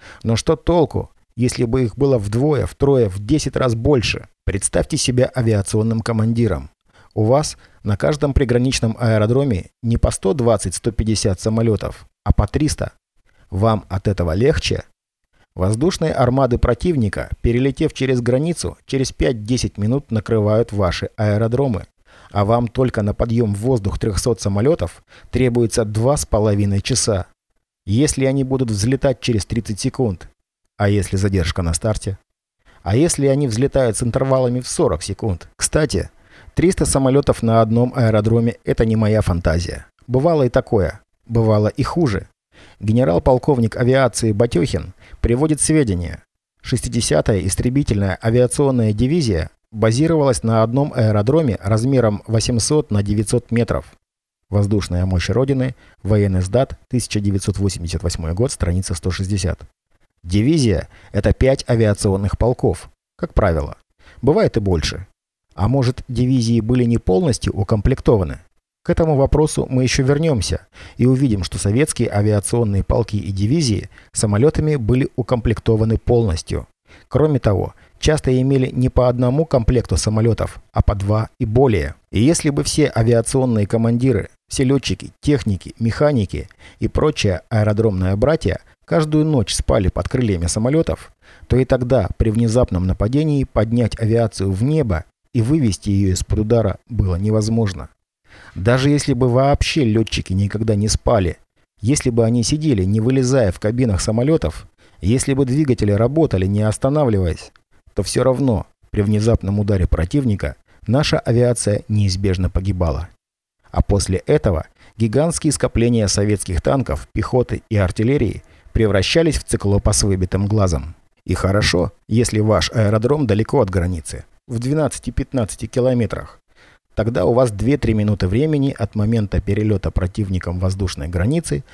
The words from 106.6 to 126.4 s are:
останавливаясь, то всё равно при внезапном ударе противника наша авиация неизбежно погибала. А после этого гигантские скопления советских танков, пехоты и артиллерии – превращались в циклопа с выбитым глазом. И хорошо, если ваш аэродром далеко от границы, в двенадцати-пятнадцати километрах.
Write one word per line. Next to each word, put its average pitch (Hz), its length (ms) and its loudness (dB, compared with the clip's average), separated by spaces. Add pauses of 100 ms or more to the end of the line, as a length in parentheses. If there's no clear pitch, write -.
останавливаясь, 107 920 0 (420)
то 104 80 -2
всё 123 200 -2
равно 127 440 0 (240)
при 104 120 -2
внезапном 104 580 0
ударе 98 260 0
противника 95 680 -2 (300)
наша 143 320 0
авиация 117 680 0
неизбежно 95 640 0
погибала. 87 580 -2 (600)
А 87 120 -2
после 95 360 -2
этого 113 480 0 (300)
гигантские 139 560 0
скопления 117 560 0
советских 101 520 -2
танков, - 520 -2
пехоты 117 560 -2
и 110 80 -2
артиллерии – 110 680 0 (300)
превращались 110 640 2
в - 60 -6
циклопа 101 480 0
с - 100 0
выбитым 95 440 0
глазом. 90 500 0 (280)
И 92 100 -2
хорошо, 92 580 0 (160)
если 107 320 0
ваш 104 320 0
аэродром 113 540 2
далеко 110 340 0
от 95 100 2
границы, 90 540 -4 (240)
в 117 100 -6
двенадцати-пятнадцати 139 1080 -4
километрах. 123 720 -2 (560)